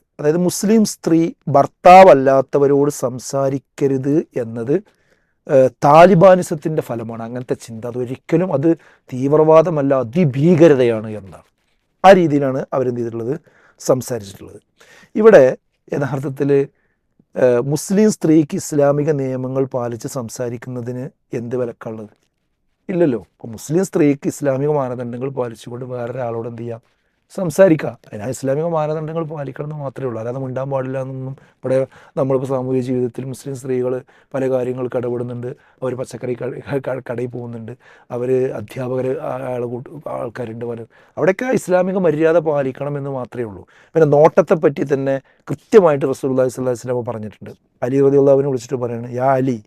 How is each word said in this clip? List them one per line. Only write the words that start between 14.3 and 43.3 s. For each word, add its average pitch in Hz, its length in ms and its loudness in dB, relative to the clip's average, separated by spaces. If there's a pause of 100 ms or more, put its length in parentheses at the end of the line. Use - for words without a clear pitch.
ഇവിടെ 190 420 8 (360)
യഥാർത്ഥത്തില്, 139 720 -2 (720)
ഏഹ്, 123 240 4
മുസ്ലിം 190 500 0
സ്ത്രീക്ക് 160 440 2
ഇസ്ലാമിക 143 560 0
നിയമങ്ങൾ 131 540 -4
പാലിച്ച് 120 420 -8
സംസാരിക്കുന്നതിന് 123 1000 -10 (240)
എന്ത് 120 240 -6
വിലക്കുള്ളത്? 113 520 -8 (800)
ഇല്ലല്ലോ. 170 300 0
അപ്പൊ - 280 -20
മുസ്ലിം 147 380 -4
സ്ത്രീക്ക് 147 420 0
ഇസ്ലാമിക 139 420 -4
മാനദണ്ഡങ്ങൾ 127 600 -6
പാലിച്ചുകൊണ്ട് 123 560 -10
വേറൊരാളോട് 120 600 -8
എന്ത് 117 140 -14
ചെയ്യാം? 117 200 -12 (540)
സംസാരിക്കാം. 165 560 2
അതിനാ 110 360 -14
ഇസ്ലാമിക 135 360 -4
മാനദണ്ഡങ്ങൾ 160 600 -6
പാലിക്കണം 147 420 -12
എന്ന് 151 100 -10
മാത്രമേ 135 320 -10
ഉള്ളൂ. 113 120 -8
അല്ലാതെ 123 200 -8
മിണ്ടാൻ 131 300 -8
പാടില്ല 131 320 -6
എന്നൊന്നും. 131 360 -12 (120)
ഇവിടെ 131 380 -2 (300)
നമ്മളിപ്പോ 135 300 0
സാമൂഹിക 131 340 -2
ജീവിതത്തിൽ 123 440 -4
മുസ്ലിം 135 300 -12
സ്ത്രീകൾ 127 460 -4 (320)
പല 131 180 -2
കാര്യങ്ങൾക്ക് 127 440 -4
ഇടപെടുന്നുണ്ട്. 120 520 -6
അവർ 127 480 -10
പച്ചക്കറി 123 380 -8
ക-, 120 260 -10
ക-, 139 300 -6
ക-, 131 220 -8
കടയിൽ 123 160 -6
പോകുന്നുണ്ട്. 120 440 -12 (400)
അവര് 127 400 -2
അധ്യാപകര് 127 680 -6
ആ-, 135 220 -8
ആള് 127 240 -8
കൂട്ട് 123 440 -12
ആൾക്കാരുണ്ട് 120 560 -10
പലരും. 117 520 -14
അവിടെയൊക്കെ 190 360 0
ഇസ്ലാമിക 185 440 0
മര്യാദ 160 400 2
പാലിക്കണം 143 600 -4
എന്ന് 139 120 -8
മാത്രമേ 123 340 -8